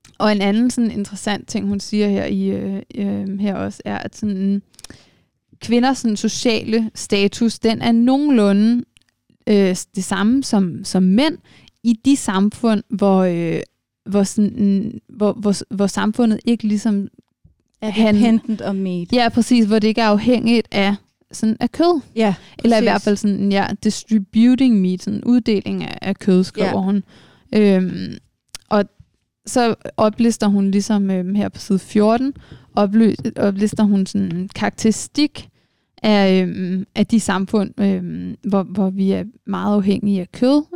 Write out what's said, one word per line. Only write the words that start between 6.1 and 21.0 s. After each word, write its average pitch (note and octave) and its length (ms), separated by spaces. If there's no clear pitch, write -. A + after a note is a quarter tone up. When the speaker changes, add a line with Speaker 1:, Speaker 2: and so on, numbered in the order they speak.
Speaker 1:
sociale A3 760
status, G3+ 640
den A3+ 220
er A#3 100
nogenlunde, A#3+ 920
øh, G3 280
det F#3+ 80
samme A3 400
som, G3 420
som F#3 180
mænd C4 340
i A#3 100
de C#4 100
samfund, G#3 720
hvor, F#3+ 340
øh, E3+ 360
hvor G3 180
sådan, G3+ 760
hvor, G3+ 240
hvor, G3+ 420
hvor G3 120
samfundet G#3+ 580
ikke A#3 220
ligesom G#3 400
Speaker 2:
Ja, A3 60
Speaker 1:
han G#3 260
Speaker 2:
dependent A3 500
on G3 140
meat. F3+ 340
Speaker 1:
Ja, A#3+ 160
præcis, A#3 360
hvor G#3+ 140
det G#3+ 80
ikke A3 140
er A3+ 60
afhængigt A3 640
af, G3+ 240